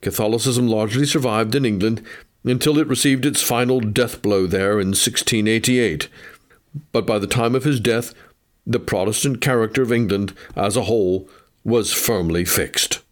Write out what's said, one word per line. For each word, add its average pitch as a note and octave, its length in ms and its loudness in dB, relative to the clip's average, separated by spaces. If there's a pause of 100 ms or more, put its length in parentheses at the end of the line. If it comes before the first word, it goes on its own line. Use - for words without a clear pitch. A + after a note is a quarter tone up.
Catholicism A#2 640 0
largely A2 400 0
survived A2+ 480 0
in C#3 100 2
England G#2+ 380 0 (400)
until B2+ 360 2
it D3+ 100 2
received C3+ 380 2
its D3 160 -2
final B2 380 2
death A2+ 420 -2
blow G2 240 2
there G2 340 0
in F#2+ 140 0
sixteen G#2+ 520 0
eighty-eight. A2+ 640 0 (840)
But A2 140 0
by A2 120 0
the G2 80 -4
time A#2 280 0
of C3 100 0
his C#3+ 160 2
death, A#2 320 0 (540)
the A2+ 140 0
Protestant A2 600 -2
character B2 420 2
of A#2+ 100 0
England G2+ 420 0 (200)
as G2+ 220 0
a B2 60 0
whole F#2+ 460 0 (360)
was A2+ 280 0
firmly F2 520 0
fixed. - 560 -4 (120)